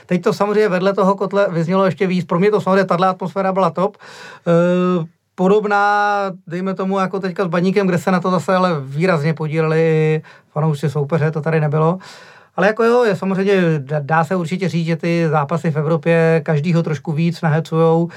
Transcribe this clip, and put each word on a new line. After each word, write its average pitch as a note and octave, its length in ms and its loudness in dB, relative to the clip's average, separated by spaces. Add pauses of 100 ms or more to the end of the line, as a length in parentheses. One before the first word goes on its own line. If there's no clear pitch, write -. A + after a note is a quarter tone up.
Teď F3+ 180 -2
to G#3 100 2
samozřejmě G#3 360 2
vedle F#3 240 0
toho G3 220 2
kotle G3 340 0
vyznělo F3 360 0
ještě F#3 220 0
víc. F3+ 180 -2
Pro E3+ 140 -2
mě G#3 120 4
to G3+ 100 0
samozřejmě, F#3+ 240 2
tahle F#3+ 220 0
atmosféra F#3+ 460 -4
byla F#3 160 2
top. F#3 280 -4 (500)
Eh, F3+ 580 2 (320)
podobná, G#3 800 2 (320)
dejme F#3 260 -6
tomu, F#3+ 260 -2
jako F#3+ 200 -4
teďka F#3 240 -4
s F3+ 40 -2
Baníkem, F#3 400 0
kde F3 100 0
se F#3+ 140 0
na F3+ 80 2
to F#3 120 0
zase F#3 240 0
ale F3+ 260 0
výrazně D#3 520 0
podíleli D#3 880 0 (300)
fanoušci D3+ 380 -2
soupeře, D3+ 420 -2
to D#3 100 -6
tady D#3+ 180 0
nebylo. D#3 400 0 (560)
Ale F3+ 120 2
jako G#3+ 160 0
jo, A#3+ 200 4
je G3+ 120 2
samozřejmě, F#3+ 460 0 (180)
dá, C#3+ 200 -4
dá D#3+ 240 0
se F#3+ 120 -2
určitě F3 340 -2
říct, E3 160 -2
že E3 100 0
ty E3+ 340 0
zápasy D#3 420 -2
v C#3 60 -4
Evropě E3 680 2
každýho E3 380 0
trošku D#3 280 -6
víc E3 300 -2
nahecujou, E3 760 2